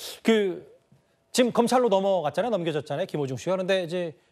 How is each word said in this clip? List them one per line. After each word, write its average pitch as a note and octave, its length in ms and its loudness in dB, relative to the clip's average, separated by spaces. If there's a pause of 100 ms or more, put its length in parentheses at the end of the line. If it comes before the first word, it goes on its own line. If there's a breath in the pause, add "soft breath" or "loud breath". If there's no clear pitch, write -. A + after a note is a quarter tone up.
(220 loud breath)
그 G#3 560 0 (540)
지금 A#3+ 200 2
검찰로 A#3+ 360 2
넘어갔잖아요. F#3+ 640 0
넘겨졌잖아요. D#3+ 560 -2
김호중 C#3 300 -4
씨가. F3 160 -4
그런데 F#3+ 300 0
이제 E3+ 320 -6 (160 soft breath)